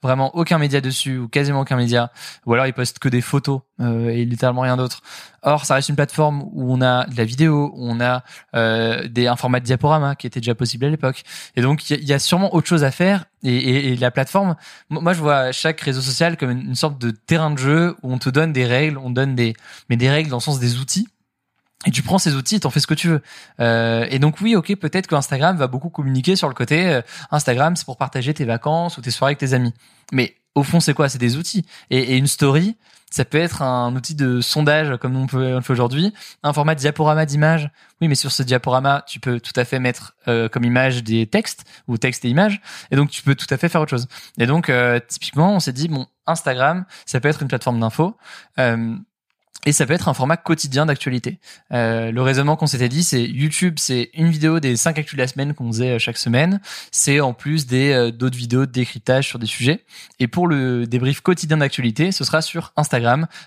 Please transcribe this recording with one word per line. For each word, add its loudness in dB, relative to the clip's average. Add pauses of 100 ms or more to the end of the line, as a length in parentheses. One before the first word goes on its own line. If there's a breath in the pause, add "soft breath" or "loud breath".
vraiment 0
aucun 0
média 2
dessus -4
ou -6
quasiment 0
aucun -2
média, 2 (360 loud breath)
ou 2
alors 2
ils -2
postent -6
que -2
des 2
photos, -2 (200)
euh, -2
et -2
littéralement 0
rien 0
d'autre. -6 (400 loud breath)
Or, 2
ça 2
reste 0
une -2
plateforme 0 (100)
où -2
on 2
a 4
de -8
la 2
vidéo, 2
où -10
on -2
a, 0 (300 loud breath)
euh, 0
des, 0
un 2
format 0
de -8
diaporama 2
qui -10
était -8
déjà 0
possible -2
à 0
l'époque. -2 (320 loud breath)
Et 0
donc, 0
il 0
y -
a, -12
il -4
y 4
a 4
sûrement 2
autre 2
chose 2
à 4
faire. 0 (160)
Et, 0
et, 2
et 0
la 2
plateforme, 0 (320 loud breath)
mo-, -6
moi, 2
je -2
vois 2
chaque -2
réseau -2
social 0
comme -2
une, -4
une -4
sorte -2
de -2
terrain 0
de -2
jeu 2
où -6
on -2
te -2
donne 2
des 2
règles, 0
on -8
donne 0
des, 0 (360 loud breath)
mais 4
des 2
règles 0
dans -4
le -6
sens -2
des 0
outils. -2 (760)
Et 2
tu -2
prends 0
ces 0
outils -2
et -2
t'en 0
fais 0
ce 0
que 0
tu -2
veux. 2 (380 loud breath)
Euh, 2
et 0
donc 2
oui, 4
ok, 0
peut-être -2
que 0
Instagram 2
va 2
beaucoup -6
communiquer 0
sur 0
le -6
côté, 2
euh, 2 (280 loud breath)
Instagram, 2
c'est -6
pour -12
partager -2
tes -4
vacances -2
ou -14
tes -4
soirées 2
avec -6
tes 0
amis. 2 (380 soft breath)
Mais 0 (180)
au 4
fond, 2
c'est 2
quoi ? 2
C'est -6
des 2
outils. -4 (260 loud breath)
Et, 2
et 4
une 4
story, 2 (340 soft breath)
ça -2
peut 0
être 0
un 0
outil -6
de 0
sondage 2
comme -4
on -2
peut, -2
on 0
le -2
fait -2
aujourd'hui, 0 (300 loud breath)
un 0
format 2
de -4
diaporama 2
d'images. 2 (300 soft breath)
Oui, 2
mais 2
sur -4
ce -2
diaporama, 0
tu -14
peux -2
tout -12
à 2
fait -4
mettre, -4 (140)
euh, 2
comme -2
image 2
des 0
textes -4 (200 loud breath)
ou -2
texte -2
et 0
images. 2 (300 loud breath)
Et 0
donc, 4
tu -12
peux 2
tout -6
à 0
fait 0
faire 0
autre -4
chose. -2 (300 loud breath)
Et 2
donc, 2
euh, 4
typiquement, 0
on 2
s'est -4
dit, -2
bon, -4 (200)
Instagram, 0 (180 loud breath)
ça -2
peut 2
être 0
une -2
plateforme -2
d'info. 0 (420 loud breath)
Euh, 0 (680)
et 4
ça 2
peut 0
être -2
un 2
format 0
quotidien -2
d'actualité. -4 (340 loud breath)
Euh, 0
le 0
raisonnement 2
qu'on 0
s'était 0
dit, 0
c'est 0
YouTube, 0
c'est -2
une 2
vidéo 2
des 0
cinq 0
actus -6
de 0
la 2
semaine -4
qu'on -4
faisait, 0
euh, -2
chaque -4
semaine. 2 (320 loud breath)
C'est 2
en 2
plus -4
des, 2
euh, 2
d'autres -2
vidéos 0
de -8
décryptage 0
sur -10
des -6
sujets. -2 (340 loud breath)
Et 0
pour 0
le 0
débrief -2
quotidien 2
d'actualité, 0
ce -6
sera 0
sur -8
Instagram, 2 (200 loud breath)